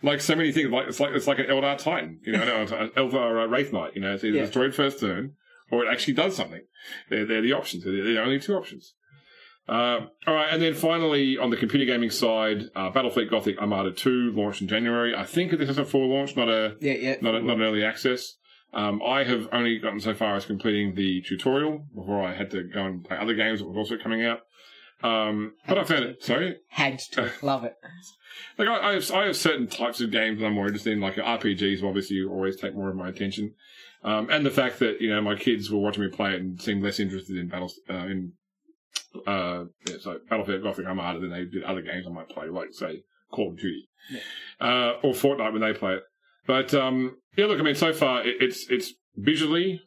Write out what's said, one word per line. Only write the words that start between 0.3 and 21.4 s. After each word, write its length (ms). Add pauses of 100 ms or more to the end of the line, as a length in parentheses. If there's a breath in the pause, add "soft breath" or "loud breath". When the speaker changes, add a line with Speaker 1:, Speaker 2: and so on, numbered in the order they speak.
Speaker 1:
many 160
things. 180
Like, 160
it's 140
like, 120
it's 140
like 140
an 60
Eldar 320
Titan, 460
you 80
know, 120
no, 320
an 140
Eldar, 520
uh, 60
Wraith 240
Knight. 240
You 60
know, 120
it's 80
either 140
Speaker 2:
Yeah. 80
Speaker 1:
destroyed 300
first 260
turn 320 (400 soft breath)
or 120
it 60
actually 240
does 220
something. 260 (480 loud breath)
They're, 160
they're 160
the 120
options. 300
They're 200
the 180
only 160
two 160
options. 400 (760 loud breath)
Uh, 380 (200)
all 80
right, 160
and 120
then 100
finally 640
on 140
the 60
computer 280
gaming 240
side, 540 (120)
uh, 160
Battlefleet 380
Gothic 300
Armada 340
two 400
launched 300
in 60
January. 460
I 100
think 260
this 180
is 80
a 80
full 240
launch, 280
not 120
a 320
Speaker 2:
Yeah, 140
yeah, 260
Speaker 1:
not 140
a, 60
Speaker 2:
full 80
Speaker 1:
not 80
an 40
Speaker 2:
launch. 120
Speaker 1:
early 120
access. 520 (360 soft breath)
Um, 340
I 180
have 280
only 260
gotten 220
so 140
far 220
as 100
completing 480
the 340
tutorial 680